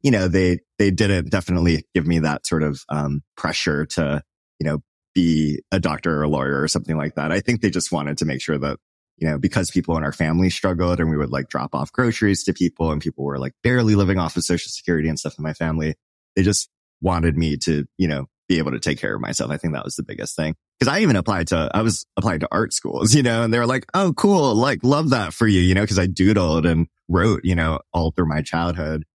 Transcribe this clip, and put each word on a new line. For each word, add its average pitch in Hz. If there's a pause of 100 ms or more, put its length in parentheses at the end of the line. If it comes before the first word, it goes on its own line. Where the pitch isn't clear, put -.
you 139
know, 95
they, 90 (180)
they 101
didn't 95
definitely 87 (100)
give 82
me 82
that 76
sort 80
of, 73
um, 73 (140)
pressure 76
to, 73 (380)
you 76
know, 76 (320)
be 78 (100)
a 95
doctor 80
or 73
a 76
lawyer 69
or 78
something 80
like 76
that. 76
I 95
think 117
they 101
just -
wanted 73
to 80
make 67
sure 76
that, 67 (400)
you 80
know, 76
because 92
people 85
in 80
our 71
family 82
struggled 87
and 80
we 78
would, 71
like, 69
drop 67
off 67
groceries 113
to 92
people 82
and 76
people 71
were, 69
like, 67 (100)
barely 120
living 95
off 80
of 87
Social -
Security 80
and 78
stuff -
in 76
my 78
family, 80 (400)
they 95
just 101 (320)
wanted 85
me 78
to, 73 (120)
you 90
know, 69 (220)
be 90
able 76
to 64
take -
care 50
of 50
myself. -
I 76
think 80
that 50
was -
the -
biggest -
thing. 78 (240)
'Cause -
I 151
even 160
applied 87
to, 80
I 104
was 113 (100)
applying 87
to -
art 107
schools, -
you 139
know, 117
and 113
they 120
were 120
like, 127
"Oh, 185
cool. 160
Like, 120
love 143
that 107
for 113
you," 95
you 92
know, 101
'cause 95
I 90
doodled 87
and 82 (200)
wrote, 87
you 90
know, 80 (120)
all 80
through 87
my 78
childhood. 80 (120)